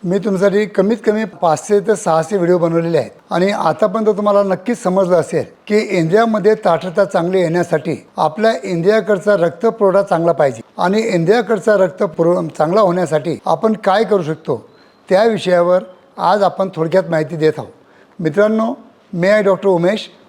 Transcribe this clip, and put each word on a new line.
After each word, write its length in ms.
मी 160
तुमच्यासाठी 460
कमीत 400
कमी 200
पाचशे 540
ते 160
सहाशे 400
व्हिडिओ 220
बनवलेले 400
आहेत 140
आणि 200
आतापर्यंत 680
तुम्हाला 260
नक्कीच 400
समजलं 320
असेल 300
की 100
इंद्रियामध्ये 680
ताठरता 500
चांगली 340
येण्यासाठी, 640
आपल्या 340
इंद्रियाकडचा 720
रक्तपुरवठा 680
चांगला 300
पाहिजे 300
आणि 240
इंद्रियाकडचा 760
रक्तपुरव-, 720
चांगला 240
होण्यासाठी 640
आपण 280
काय 300
करू 200
शकतो, 420
त्या 140
विषयावर 600
आज 260
आपण 320
थोडक्यात 340
माहिती 260
देत 220
आहोत. 140
मित्रांनो, 540
मी 140
आहे 160
डॉक्टर 260
उमेश. 400